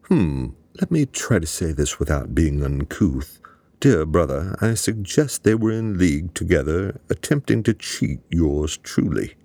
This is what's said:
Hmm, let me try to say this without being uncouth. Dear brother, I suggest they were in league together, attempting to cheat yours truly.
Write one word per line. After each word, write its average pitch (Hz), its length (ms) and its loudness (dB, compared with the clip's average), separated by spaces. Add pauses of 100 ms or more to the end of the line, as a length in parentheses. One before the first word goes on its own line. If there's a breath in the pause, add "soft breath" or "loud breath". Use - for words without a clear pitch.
Hmm, 76 400 0 (320)
let 185 100 -2
me 151 160 2
try - 320 0
to 80 80 0
say 80 260 -4
this 71 280 -2
without 71 340 -2
being 71 300 2
uncouth. 69 720 -2 (400 loud breath)
Dear 101 260 4
brother, 78 560 0
I 113 140 2
suggest 110 720 -2
they 110 100 6
were 113 180 2
in 110 240 -2
league 85 380 2
together, 85 760 0
attempting 123 560 0
to 113 100 2
cheat - 460 -4 (100)
yours 76 480 0
truly. - 560 -2 (100)